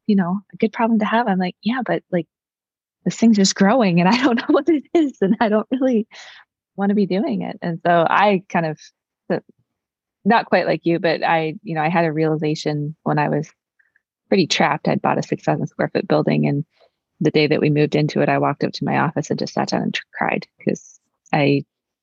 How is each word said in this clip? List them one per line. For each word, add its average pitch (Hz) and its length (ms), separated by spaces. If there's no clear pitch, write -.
you 208 80
know, 190 240
a 175 40
good 220 160
problem 226 260
to 214 80
have." 220 220
I'm 185 100
like, 180 240
"Yeah, 247 240
but, 170 240
like, 175 160
this 180 120
thing's 226 200
just 196 180
growing 196 460
and 175 80
<laughs> - 20
I 240 120
don't 311 140
know - 160
what - 160
it 311 140
is 311 300
and 190 180
I 233 80
don't 208 220
really 254 380
wanna 196 200
be 202 100
doing 196 360
it." - 200
And 170 240
so 170 240
I 196 380
kind 170 180
of, 151 140
not 214 220
quite 185 200
like 160 200
you, 170 120
but 170 260
I, 160 380
you 165 120
know, 156 80
I 156 60
had 170 160
a 156 80
realization 156 920
when 151 160
I 147 100
was 151 220
pretty 196 180
trapped. 156 420
I'd 143 140
bought 143 160
a 147 40
six - 220
thousand 151 220
square - 260
foot - 160
building, 151 380
and 147 180
the 156 100
day 151 180
that 151 120
we 151 100
moved 147 240
into 151 260
it, 147 80
I 139 100
walked 143 260
up 135 100
to - 100
my 139 140
office 143 320
and - 80
just - 160
sat 135 140
down - 140
and - 120
tr-, - 80
cried - 320
'cause - 360
I, 143 320